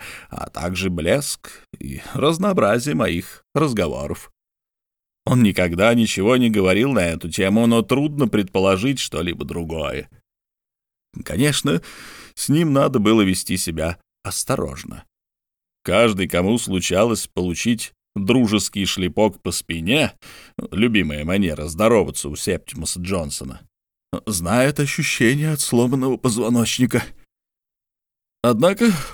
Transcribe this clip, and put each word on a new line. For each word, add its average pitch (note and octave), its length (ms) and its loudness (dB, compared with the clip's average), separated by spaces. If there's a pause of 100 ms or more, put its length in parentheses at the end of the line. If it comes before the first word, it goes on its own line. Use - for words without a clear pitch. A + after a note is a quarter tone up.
(300)
а - 200 -10
также F#2 400 -4
блеск F2+ 760 -4 (120)
и - 240 -12 (140)
разнообразие D3 800 2
моих F2 480 -4 (100)
разговоров. E2+ 760 -2 (1000)
Он B2 140 4
никогда F#2+ 500 4
ничего A2+ 440 2
не A#2+ 120 4
говорил G#2 440 2
на F#2 120 2
эту E2 240 -4
тему, G#2 380 2
но A#2 140 4
трудно C#3+ 480 0
предположить G2 680 0
что-либо E2 460 -6
другое. D2+ 680 -6 (1160)
Конечно, C#3+ 560 -2 (520)
с - 140 -8
ним D#3 240 2
надо C#3 280 2
было G#2+ 240 4
вести F#2 340 0
себя D#2+ 420 -4 (240)
осторожно. - 800 -6 (800)
Каждый, G2 460 2
кому F#2 280 2
случалось G2 720 0
получить F2+ 640 -4 (240)
дружеский G2+ 680 2
шлепок F#2 560 0
по F2+ 100 -6
спине — G2 600 -2 (580)
любимая F2 540 0
манера E2 420 -2
здороваться E2+ 640 2
у D2 80 -8
Септимуса - 640 -6
Джонсона — D2+ 580 -6 (680)
знает A2 540 0
ощущение C#3+ 720 0
от D3 80 -2
сломанного B2 560 2
позвоночника. A#2+ 880 2 (1400)
Однако A#3 480 4 (220)